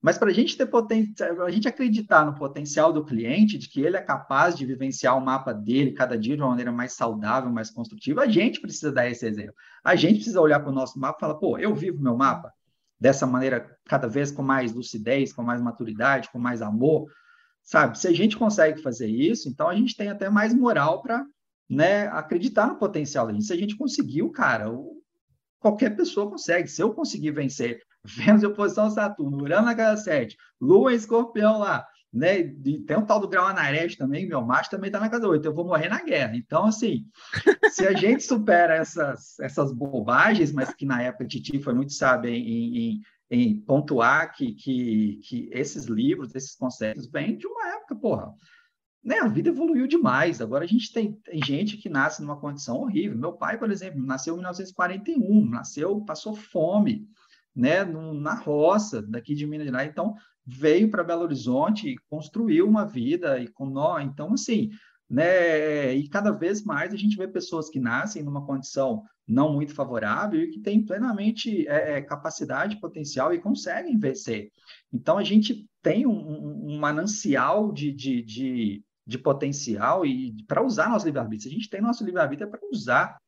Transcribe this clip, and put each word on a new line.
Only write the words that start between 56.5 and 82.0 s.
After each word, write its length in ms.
né, 260
no, 300
na 220
roça 640
daqui 320
de 140
Minas 180
Gerais. 240
Então, 240
veio 460
pra 120
Belo 200
Horizonte 680
e 80
construiu 600
uma 180
vida 540
e 80
com 180
nó-, 340
então, 340
assim, 360
né, 840
e 120
cada 240
vez 320
mais 300
a 40
gente 200
vê 100
pessoas 400
que 120
nascem 420
numa 240
condição 580
não 240
muito 220
favorável 640
e 120
que 80
têm 260
plenamente, 840
é, 300
é, 40
capacidade, 800
potencial 540
e 80
conseguem 560
vencer. 540
Então, 240
a 60
gente 440
tem 240
um, 60
um, 600
um 80
manancial 920
de, 180
de, 300
de, 640
de 120
potencial 880
e 300
pra 160
usar 260
nosso 180
livre-arbítrio. 420
Se 0
a 100
gente 100
tem 120
nosso 240